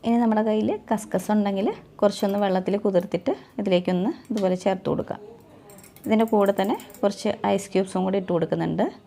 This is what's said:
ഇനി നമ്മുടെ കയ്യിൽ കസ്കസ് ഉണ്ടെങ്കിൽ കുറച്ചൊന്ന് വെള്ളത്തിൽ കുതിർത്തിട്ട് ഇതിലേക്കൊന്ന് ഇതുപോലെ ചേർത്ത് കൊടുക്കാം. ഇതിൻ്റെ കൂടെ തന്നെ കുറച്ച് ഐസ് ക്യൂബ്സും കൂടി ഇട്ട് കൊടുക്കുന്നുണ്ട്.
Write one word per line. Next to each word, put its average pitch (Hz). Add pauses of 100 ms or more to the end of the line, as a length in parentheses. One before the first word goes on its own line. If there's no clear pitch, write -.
ഇനി 233
നമ്മുടെ 220
കയ്യിൽ 214 (200)
കസ്കസ് 208
ഉണ്ടെങ്കിൽ 202 (320)
കുറച്ചൊന്ന് 202
വെള്ളത്തിൽ 185 (120)
കുതിർത്തിട്ട് 190 (260)
ഇതിലേക്കൊന്ന് 185 (180)
ഇതുപോലെ 190
ചേർത്ത് 190
കൊടുക്കാം. - (840)
ഇതിൻ്റെ 220
കൂടെ 202
തന്നെ 196 (260)
കുറച്ച് 202 (240)
ഐസ് 196
ക്യൂബ്സും 190
കൂടി 190
ഇട്ട് 185
കൊടുക്കുന്നുണ്ട്. 165 (220)